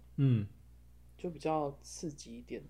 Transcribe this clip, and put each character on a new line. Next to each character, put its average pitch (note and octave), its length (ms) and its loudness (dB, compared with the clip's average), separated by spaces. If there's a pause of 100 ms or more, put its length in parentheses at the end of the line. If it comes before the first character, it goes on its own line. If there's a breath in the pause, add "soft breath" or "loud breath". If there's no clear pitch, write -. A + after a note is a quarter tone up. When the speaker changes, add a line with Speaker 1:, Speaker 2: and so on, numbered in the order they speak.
(180)
Speaker 1:
嗯。 B2 280 6 (760)
Speaker 2:
就 F3+ 60 -4
比 D#3+ 100 -8
较 D3+ 440 0
刺 - 280 -8
激 A#2 280 -14
一 - 20 -12
点。 A#2+ 300 -8